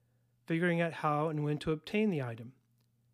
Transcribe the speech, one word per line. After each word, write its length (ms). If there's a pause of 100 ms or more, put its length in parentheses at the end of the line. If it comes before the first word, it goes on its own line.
(460)
figuring 340
out 240
how 240
and 160
when 140
to 140
obtain 360
the 140
item. 320 (600)